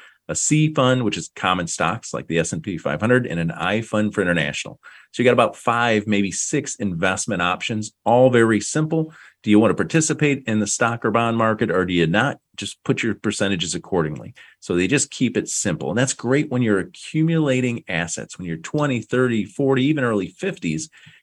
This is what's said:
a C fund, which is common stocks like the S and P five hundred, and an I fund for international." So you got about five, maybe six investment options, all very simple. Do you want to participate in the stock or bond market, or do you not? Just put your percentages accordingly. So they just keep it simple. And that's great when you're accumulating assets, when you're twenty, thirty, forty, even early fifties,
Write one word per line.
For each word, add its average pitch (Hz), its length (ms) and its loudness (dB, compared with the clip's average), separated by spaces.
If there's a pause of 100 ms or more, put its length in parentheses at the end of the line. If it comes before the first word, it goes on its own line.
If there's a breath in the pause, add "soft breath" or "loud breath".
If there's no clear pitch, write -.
(280 soft breath)
a - 60 -4
C 156 400 0
fund, 127 300 2
which 101 120 0
is 82 180 -8
common 92 340 -2
stocks 90 440 -4
like 62 140 -8
the 82 120 -2
S 80 140 -2
and 85 100 -6
P - 140 -8
five 73 240 -4
hundred, 123 260 2
and 85 140 -4
an 82 120 -2
I 95 280 -2
fund 107 320 -2
for 104 80 -2
international." 85 580 -2 (340 loud breath)
So 123 100 -4
you - 40 2
got 120 60 6
about 117 240 2
five, 117 500 0
maybe 101 260 0
six - 440 -4
investment 95 640 -2
options, 107 520 -4 (120)
all 123 260 6
very 113 300 6
simple. 156 520 -2 (300 loud breath)
Do 110 80 0
you 104 80 8
want 107 140 6
to - 20 2
participate 143 720 0
in 107 140 0
the 104 60 0
stock 117 380 -2
or 117 60 2
bond 117 260 2
market, 110 340 2
or 90 140 2
do 92 80 -2
you 85 140 4
not? 110 320 2 (180)
Just - 280 -12
put - 180 0
your 107 120 -2
percentages 98 600 -2
accordingly. 78 600 -4 (260 soft breath)
So - 140 -4
they 90 120 2
just 127 240 0
keep - 260 -2
it - 120 -4
simple. 82 420 -4
And 104 80 -2
that's - 160 0
great 143 360 -2
when 123 120 -2
you're 107 160 2
accumulating 131 1120 -2
assets, 85 500 -6
when 87 80 -10
you're 82 120 -6
twenty, 139 440 -2
thirty, 120 420 0
forty, 135 400 0
even 143 200 0
early 104 240 0
fifties, 80 600 -6 (340 soft breath)